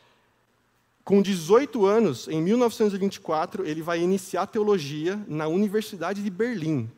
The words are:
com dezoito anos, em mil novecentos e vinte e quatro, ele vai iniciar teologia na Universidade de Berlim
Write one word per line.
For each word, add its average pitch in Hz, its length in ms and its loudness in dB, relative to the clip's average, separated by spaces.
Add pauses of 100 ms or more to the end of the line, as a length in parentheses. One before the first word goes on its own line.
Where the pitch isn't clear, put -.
(1040)
com 196 200 4
dezoito 196 640 2
anos, 202 420 2
em 160 140 -2
mil 208 160 2
novecentos 220 340 2
e 196 60 -4
vinte 196 160 -2
e - 60 -16
quatro, 165 460 -4
ele 156 140 -4
vai 170 200 -4
iniciar 185 460 0
teologia 185 800 0
na 151 220 -4
Universidade 196 760 -2
de 208 60 -4
Berlim 165 680 -2